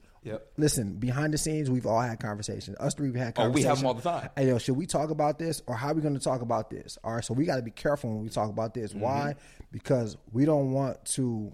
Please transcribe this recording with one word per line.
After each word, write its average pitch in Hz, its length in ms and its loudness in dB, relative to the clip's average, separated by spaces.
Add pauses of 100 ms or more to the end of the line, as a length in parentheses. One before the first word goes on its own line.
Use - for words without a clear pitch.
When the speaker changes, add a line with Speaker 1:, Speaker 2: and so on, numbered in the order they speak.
(240)
Speaker 1:
Yep. - 340 -10
Speaker 2:
Listen, 135 380 2
behind 127 380 0
the 151 40 0
scenes, 156 320 -2
we've 127 160 0
all 113 140 4
had 120 220 -2
conversations. 104 580 -6
Us - 160 -2
three, 143 160 -2
we 120 80 -2
had 120 180 -4
Speaker 1:
Oh, 117 120 4
we 139 140 4
have 147 140 4
Speaker 2:
conversations. - 40 -2
Speaker 1:
'em 135 40 0
all 127 80 4
the 117 80 -4
time. 170 340 -2
Speaker 2:
"Hey, 135 120 4
yo, 123 100 6
should 127 200 0
we 170 100 -2
talk 156 240 0
about 151 260 2
this, 165 300 -4
or 120 80 -2
how 135 180 -2
we 160 80 2
gonna 147 180 2
talk 131 220 0
about 117 280 0
this?" - 340 -12
All 110 100 -2
right, 120 100 -2
so - 100 -4
we 170 120 4
gotta 139 160 2
be 117 80 -8
careful 139 420 0
when 107 120 -4
we 113 60 -6
talk 110 200 0
about 110 240 -2
this. 107 180 -4
Speaker 1:
Mm-hmm. 104 100 -6
Speaker 2:
Why? 139 340 0 (360)
Because 117 440 0 (160)
we 123 140 4
don't 143 260 4
want 135 320 -2 (120)
to 117 380 -2